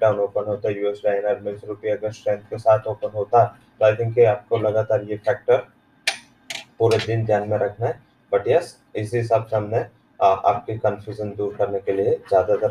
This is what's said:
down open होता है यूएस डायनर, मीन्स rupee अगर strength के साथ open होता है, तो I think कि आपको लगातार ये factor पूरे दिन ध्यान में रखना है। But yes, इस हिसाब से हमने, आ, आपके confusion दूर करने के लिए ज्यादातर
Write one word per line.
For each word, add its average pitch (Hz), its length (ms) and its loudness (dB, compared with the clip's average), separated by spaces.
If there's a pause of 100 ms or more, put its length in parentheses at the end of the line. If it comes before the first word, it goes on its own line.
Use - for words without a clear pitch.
down 104 180 2
open 101 260 -2
होता 107 240 -4
है 101 120 -4
यूएस 101 240 -4
डायनर, 101 360 0
मीन्स 101 240 -10
rupee 104 260 -6
अगर 104 200 -4
strength 104 280 -4
के 110 200 -12
साथ 110 280 4
open 104 220 -6
होता 107 340 2
है, 107 40 2
तो - 500 0
I 117 40 -2
think 113 140 -2
कि 120 100 6
आपको 110 340 2
लगातार 107 440 0
ये 104 140 -6
factor 107 400 0 (1200)
पूरे 110 280 4
दिन 113 180 -2
ध्यान 104 240 0
में 107 100 0
रखना 101 280 -4
है। 160 140 -6 (340)
But 101 120 0
yes, 160 180 4 (320)
इस 107 180 -4
हिसाब 113 320 0
से 110 100 -2
हमने, 107 300 -2 (360)
आ, 101 40 6
आपके 101 520 0
confusion 104 540 -4
दूर 101 220 -4
करने 98 260 -2
के 98 120 -2
लिए 98 180 0 (180)
ज्यादातर 98 420 2